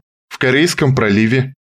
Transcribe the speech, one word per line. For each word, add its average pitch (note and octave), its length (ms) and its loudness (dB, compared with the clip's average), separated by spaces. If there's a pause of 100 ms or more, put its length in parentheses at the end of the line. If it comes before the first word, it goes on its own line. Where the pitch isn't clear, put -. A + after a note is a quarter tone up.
(280)
в - 100 -16
Корейском C#3 580 0
проливе A2+ 580 0 (220)